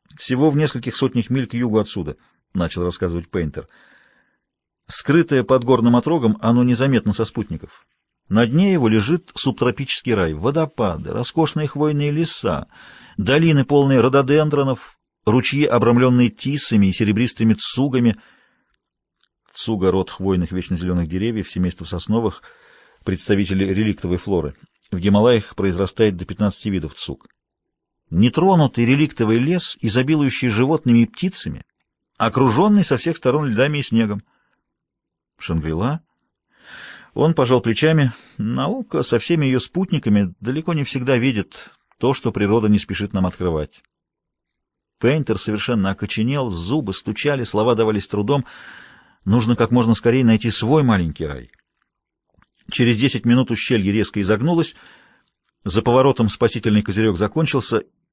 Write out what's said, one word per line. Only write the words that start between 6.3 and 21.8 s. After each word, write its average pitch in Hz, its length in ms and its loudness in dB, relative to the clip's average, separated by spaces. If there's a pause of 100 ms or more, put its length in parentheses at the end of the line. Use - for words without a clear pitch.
оно 120 220 2
незаметно 123 520 0
со 113 100 -2
спутников. - 640 -10 (420)
На 113 180 2
дне 175 260 2
его 139 160 2
лежит 110 480 0
субтропический 127 800 -2
рай, 85 200 0
водопады, 110 800 -4
роскошные 151 560 -2
хвойные 147 420 -2
леса, 147 560 -4 (500)
долины, 143 480 2
полные 139 360 4
рододендронов, 139 1000 2 (260)
ручьи, 127 400 2
обрамлённые 123 680 4
тисами 120 560 0
и 95 60 2
серебристыми 110 600 0
цугами. 127 640 0 (1400)
Цуга — 95 400 0
род 95 180 -2
хвойных 92 400 -2
вечно 92 260 -4
зелёных 87 300 -2
деревьев 98 420 -4
семейства 90 360 -4